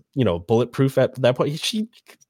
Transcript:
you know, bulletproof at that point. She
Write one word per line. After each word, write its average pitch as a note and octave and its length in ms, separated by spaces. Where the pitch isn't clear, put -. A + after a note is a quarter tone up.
you C3 100
know, F#2+ 160
bulletproof A#2+ 600
at - 160
that C3 200
point. D#3 240
She G#3+ 300